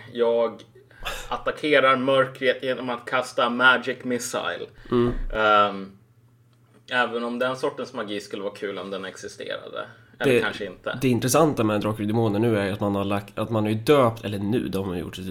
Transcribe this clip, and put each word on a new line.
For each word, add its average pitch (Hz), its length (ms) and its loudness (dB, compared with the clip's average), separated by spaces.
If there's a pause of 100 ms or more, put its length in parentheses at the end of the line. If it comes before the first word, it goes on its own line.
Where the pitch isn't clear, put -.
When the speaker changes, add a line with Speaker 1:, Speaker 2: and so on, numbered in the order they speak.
(140)
Speaker 1:
jag 117 480 2 (680)
attackerar 131 680 2
mörkret 131 680 2
genom 127 260 -4
att 117 160 -6
kasta 123 440 0
magic 123 540 4
missile. 120 640 -4 (260)
Speaker 2:
Mm. 120 220 4 (220)
Speaker 1:
Ehm, 104 560 4 (1000)
även 120 320 0
om 120 160 -4
den 127 180 0
sortens 139 360 -6
magi 104 260 -6
skulle 101 240 -10
vara 101 100 -6
kul 98 240 -6
om 92 120 -8
den 95 160 -8
existerade. - 800 -12 (340)
Eller 131 140 4
Speaker 2:
Det, 117 60 6
Speaker 1:
kanske 104 260 -4
inte. 101 360 -8
Speaker 2:
det 139 80 2
intressanta 123 540 4
med 107 180 2
Drakar 107 200 -2
och 104 60 -2
Demoner 107 320 2
nu 113 180 4
är 98 160 0
att 104 60 -6
man 101 160 0
har 98 100 0
lagt, 101 340 -4
att 110 100 -4
man 110 140 0
har 107 80 0
ju 110 60 0
döpt, 117 480 2
eller 104 140 -4
nu, 104 280 -2
de 95 200 -4
har 90 80 -4
gjort 80 200 -8
det 92 160 -10